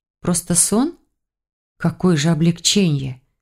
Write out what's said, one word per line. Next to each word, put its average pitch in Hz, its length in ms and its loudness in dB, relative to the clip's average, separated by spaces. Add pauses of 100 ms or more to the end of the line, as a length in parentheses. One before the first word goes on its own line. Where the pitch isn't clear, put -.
(200)
Просто 175 360 -2
сон? 240 420 0 (800)
Какое 170 400 0
же 147 120 0
облегчение! 165 920 0 (200)